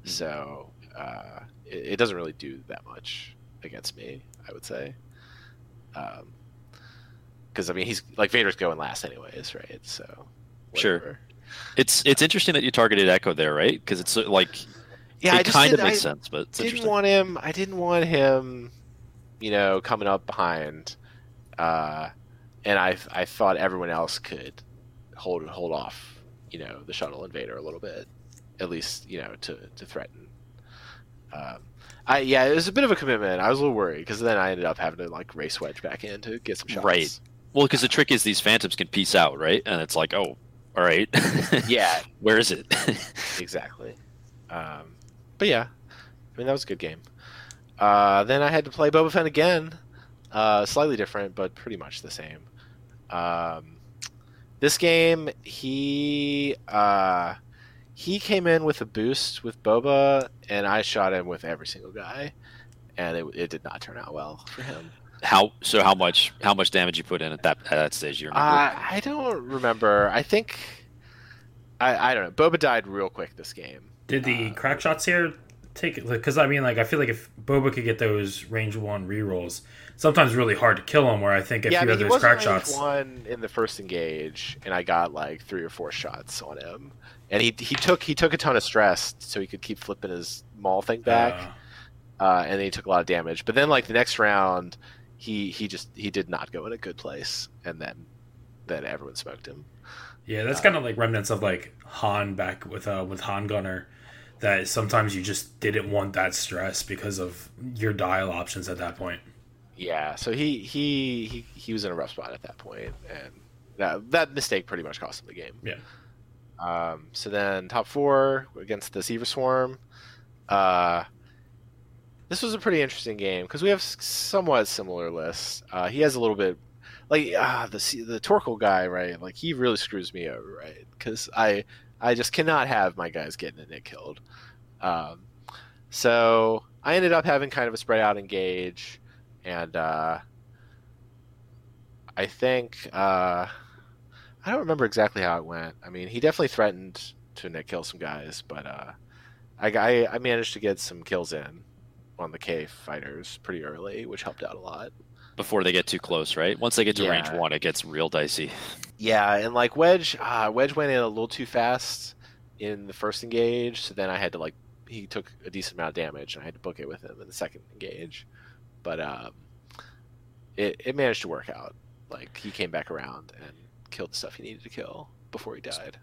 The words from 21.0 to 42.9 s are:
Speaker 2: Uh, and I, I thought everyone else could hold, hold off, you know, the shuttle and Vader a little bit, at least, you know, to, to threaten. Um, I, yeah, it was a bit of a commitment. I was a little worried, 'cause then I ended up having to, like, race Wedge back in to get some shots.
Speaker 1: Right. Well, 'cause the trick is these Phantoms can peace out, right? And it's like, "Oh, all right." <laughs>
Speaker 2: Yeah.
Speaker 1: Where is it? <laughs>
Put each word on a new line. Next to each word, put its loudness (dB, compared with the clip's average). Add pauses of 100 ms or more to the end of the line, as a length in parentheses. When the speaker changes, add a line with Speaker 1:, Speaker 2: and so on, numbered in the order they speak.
Speaker 2:
Uh, -2 (560)
and 4
I, 2 (140)
I -2
thought 2
everyone -2
else -2
could -14 (540)
hold, -6
hold -6
off, -10 (280)
you -14
know, -14
the -12
shuttle -8
and -18
Vader -10
a -12
little -12
bit, -12 (520)
at -6
least, -8
you -10
know, -12
to, -12
to -18
threaten. -14 (1040)
Um, -14 (380)
I, 6
yeah, 6
it 6
was 2
a -4
bit 4
of 4
a 6
commitment. 0
I 4
was 4
a 2
little 2
worried, 0
'cause -6
then 2
I 2
ended -2
up -2
having -4
to, -10
like, -14
race -8
Wedge -10
back -10
in -12
to -10
get -6
some -12
shots. -6
Speaker 1:
Right. 4 (420)
Well, 8
'cause 4
the 4
trick 4
is 6
these 2
Phantoms 4
can -2
peace 0
out, 6
right? 4
And 0
it's -4
like, 2
"Oh, 0 (380)
all 4
right." 6
<laughs> 2
Speaker 2:
Yeah. 4 (160)
Speaker 1:
Where 6
is 4
it? -6
<laughs> 0 (400)